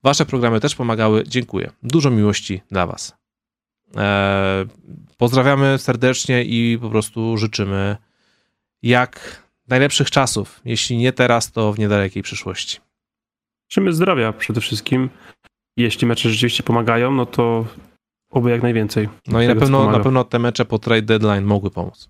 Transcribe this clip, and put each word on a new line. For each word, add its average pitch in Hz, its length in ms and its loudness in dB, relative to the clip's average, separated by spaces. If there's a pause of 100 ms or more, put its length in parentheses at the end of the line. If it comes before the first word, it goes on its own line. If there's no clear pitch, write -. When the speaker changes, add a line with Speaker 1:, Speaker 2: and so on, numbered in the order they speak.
Speaker 1:
Wasze 139 240 2
programy 117 340 0
też 147 140 -2
pomagały. 110 520 0
Dziękuję. 117 440 -6 (120)
Dużo 139 280 2
miłości 104 500 0 (100)
dla 92 160 0
was. - 300 -12 (800)
E, 98 680 0 (500)
pozdrawiamy 135 640 2
serdecznie 127 680 0
i 117 360 0
po 113 100 -8
prostu 113 480 -2
życzymy 101 580 -2 (840)
jak 123 600 -2 (260)
najlepszych 135 420 2
czasów. 120 540 -2
Jeśli 117 320 -4
nie 123 160 2
teraz, 120 400 2
to 107 200 0
w 104 60 -6
niedalekiej 101 440 0
przyszłości. - 560 -10 (880)
Speaker 2:
Życzymy 196 240 0
zdrowia 160 400 0
przede 113 280 -4
wszystkim. 127 500 -2 (680)
Jeśli 120 300 0
mecze 117 240 0
rzeczywiście 117 320 -2
pomagają, 117 500 0
no 127 140 0
to 117 400 0 (640)
oby 120 200 0
jak 117 120 0
najwięcej. 110 460 0 (180)
Speaker 1:
No 117 160 0
i 120 40 4
na 123 80 4
Speaker 2:
Tego, 110 60 2
co 143 40 4
Speaker 1:
pewno, 135 140 4
na 135 60 6
Speaker 2:
pomaga. 107 200 2
Speaker 1:
pewno 131 200 2
te - 140 -2
mecze 120 260 0
po 110 140 -2
trade 113 240 0
deadline 107 420 2
mogły 101 260 0
pomóc. - 400 -10